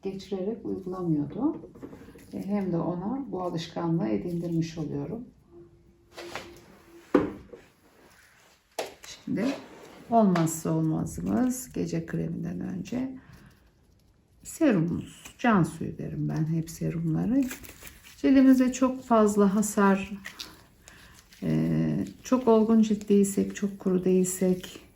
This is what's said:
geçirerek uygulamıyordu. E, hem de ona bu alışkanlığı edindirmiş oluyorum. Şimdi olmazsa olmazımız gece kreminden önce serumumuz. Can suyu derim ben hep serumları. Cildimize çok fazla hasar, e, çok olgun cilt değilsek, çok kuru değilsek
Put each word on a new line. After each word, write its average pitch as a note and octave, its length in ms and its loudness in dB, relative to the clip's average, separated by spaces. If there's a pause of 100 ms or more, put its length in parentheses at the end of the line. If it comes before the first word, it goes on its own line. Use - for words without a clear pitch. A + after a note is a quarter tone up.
geçirerek G3 640 -6
uygulamıyordu. F#3 1040 -4 (640)
E, F#3+ 140 -8
hem G3 260 -2
de E3 40 0
ona G3 560 -4
bu F#3 100 -6
alışkanlığı E3+ 640 -2
edindirmiş E3+ 720 -4
oluyorum. D3 460 -8 (3750)
Şimdi - 400 -6 (640)
olmazsa F3 600 4
olmazımız E3 1000 -2
gece E3+ 340 -4
kreminden E3+ 540 -6
önce A#3 580 -8 (1200)
serumumuz. - 840 0 (140)
Can A3 240 4
suyu - 360 -4
derim D3+ 300 -6
ben D3+ 160 -2
hep D#3+ 260 -2
serumları. E3 720 -2 (720)
Cildimize C4 560 6
çok C4 320 -2
fazla G#3 500 6
hasar, G3 580 2 (1300)
e, D#2+ 640 0 (160)
çok B3+ 260 0
olgun A3 340 6
cilt G#3+ 260 0
değilsek, G3 480 2
çok G3 220 -6
kuru F#3 260 0
değilsek F#3 760 0 (160)